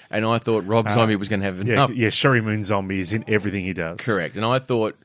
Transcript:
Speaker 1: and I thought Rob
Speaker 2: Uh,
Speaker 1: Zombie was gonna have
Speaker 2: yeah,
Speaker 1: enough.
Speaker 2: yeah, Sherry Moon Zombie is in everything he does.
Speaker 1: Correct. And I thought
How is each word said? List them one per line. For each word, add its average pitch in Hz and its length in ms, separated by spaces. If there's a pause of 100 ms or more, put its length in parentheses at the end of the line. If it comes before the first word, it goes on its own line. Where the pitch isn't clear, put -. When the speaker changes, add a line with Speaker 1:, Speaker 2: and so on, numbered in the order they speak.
Speaker 1:
and 107 160
I 113 120
thought 110 280
Rob 110 220
Speaker 2:
Uh, 104 60
Speaker 1:
Zombie 110 240
was 98 120
gonna 101 160
have 92 200
Speaker 2:
yeah, 120 80
Speaker 1:
enough. 135 180
Speaker 2:
yeah, 113 180
Sherry 123 320
Moon 107 220
Zombie 98 360
is 92 140
in 110 140
everything 101 380
he 95 80
does. 85 260
Speaker 1:
Correct. 90 360
And 104 100
I 127 140
thought 117 460